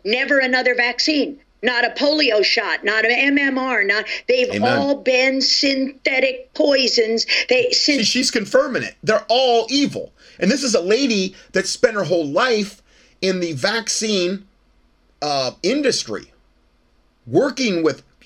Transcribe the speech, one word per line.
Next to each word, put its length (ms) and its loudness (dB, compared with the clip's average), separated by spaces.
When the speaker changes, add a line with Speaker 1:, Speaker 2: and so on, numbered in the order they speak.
Speaker 1:
never 360 0
another 340 2
vaccine. 680 -2
Not 240 0
a 60 -2
polio 520 2
shot, 400 -2
not 220 0
an 60 2
M 260 2
M 220 0
R, 240 -2
not, 220 0
they've 220 2
Speaker 2:
Amen. 300 2
Speaker 1:
all 160 0
been 460 0
synthetic 1120 -2
poisons. 720 2
They, 200 2
Speaker 2:
See, 280 2
Speaker 1:
syn- 60 0
Speaker 2:
she's 280 0
confirming 500 0
it. 220 -8
They're 260 0
all 400 2
evil. 420 -2
And 100 2
this 140 2
is 100 0
a 80 2
lady 540 0
that 160 -2
spent 260 -2
her 120 -4
whole 200 0
life 560 -2
in 200 -2
the 120 -4
vaccine, 920 -2
uh, 300 -2
industry, 720 -2
working 560 0
with 180 -2